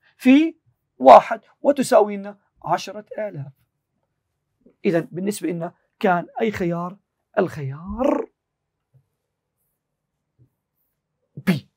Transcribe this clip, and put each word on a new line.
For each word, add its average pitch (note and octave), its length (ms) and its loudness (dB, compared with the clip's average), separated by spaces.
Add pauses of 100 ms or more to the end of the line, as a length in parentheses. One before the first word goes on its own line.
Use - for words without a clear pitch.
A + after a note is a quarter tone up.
(160)
في D4+ 400 4 (420)
واحد A#3 420 8 (220)
وتساوي A3 540 2
لنا G3+ 220 -14 (260)
عشرة F#3+ 400 -8 (140)
آلاف. F3 340 -10 (1300)
إذا E3+ 280 0
بالنسبة F#3 360 -6
لنا E3+ 260 -8 (260)
كان F3 260 0 (140)
أي A3+ 100 -2
خيار؟ F3 460 -6 (420)
الخيار F#3 920 -6 (3000)
بي. D3+ 400 -4